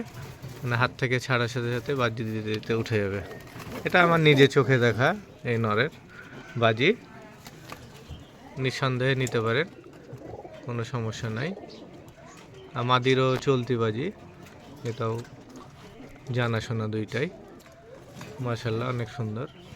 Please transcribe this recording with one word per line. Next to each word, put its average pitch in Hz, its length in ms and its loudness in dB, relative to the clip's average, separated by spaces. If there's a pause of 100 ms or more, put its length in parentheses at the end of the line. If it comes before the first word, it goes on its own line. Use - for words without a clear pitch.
(580)
মানে 123 180 -2
হাত 123 220 2
থেকে 127 220 0
ছাড়ার 120 340 0
সাথে 120 200 -2
সাথে 123 200 -4
বাজি 120 300 0
দিতে 110 300 -4
দিতে 107 200 -2
উঠে 113 260 2
যাবে। 98 200 0 (640)
এটা 175 180 4
আমার 170 180 6
নিজে 143 280 10
চোখে 135 300 4
দেখা 117 300 4 (360)
এই 120 140 0
নরের 113 340 2 (640)
বাজি, 117 340 4 (1700)
নিঃসন্দেহে 131 560 0
নিতে 127 260 0
পারেন, 117 260 2 (1000)
কোনো 120 200 -4
সমস্যা 113 460 -6
নাই। 123 200 -4 (1200)
আর 123 100 -4
মাদিরও 127 520 4
চলতি 123 400 2
বাজি, 113 300 0 (800)
এটাও 113 300 -2 (1160)
জানাশোনা 113 560 0
দুইটাই। 110 400 -2 (1120)
মাশাআল্লাহ 120 480 -2
অনেক 120 220 -2
সুন্দর। 110 360 -6 (300)